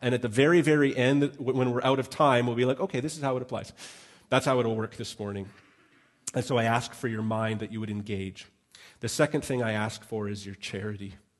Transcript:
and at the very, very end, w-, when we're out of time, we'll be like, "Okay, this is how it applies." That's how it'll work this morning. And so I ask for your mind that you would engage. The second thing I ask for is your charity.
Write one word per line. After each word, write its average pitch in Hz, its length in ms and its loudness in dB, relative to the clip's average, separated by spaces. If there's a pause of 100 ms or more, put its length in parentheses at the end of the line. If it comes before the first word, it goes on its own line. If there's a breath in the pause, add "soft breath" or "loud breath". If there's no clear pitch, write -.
and 123 140 2
at 123 80 0
the 123 60 -2
very, 143 320 6
very 143 360 4
end, 143 360 4
w-, 131 260 -2
when 127 140 2
we're 120 100 -2
out 131 160 4
of 127 100 -4
time, 127 380 4
we'll 120 80 0
be 120 100 2
like, 127 140 0
"Okay, - 220 -4
this 156 160 -6
is 156 60 -10
how 135 140 -2
it 127 60 -4
applies." - 300 -10 (560 loud breath)
That's 127 180 4
how 131 140 4
it'll 113 160 2
work 110 180 -4
this - 240 -12
morning. 101 300 -6 (840 soft breath)
And 127 120 -2
so 127 140 0
I 117 40 2
ask 113 320 2
for - 140 -6
your 110 140 -4
mind 110 360 -2
that 104 140 -8
you 110 80 -8
would 107 100 -6
engage. 101 560 -8 (540 loud breath)
The 113 80 -6
second 151 340 0
thing 123 220 -2
I 110 80 -2
ask 107 320 -4
for 107 240 -6
is 101 180 -8
your 98 80 -12
charity. 101 600 -10 (240)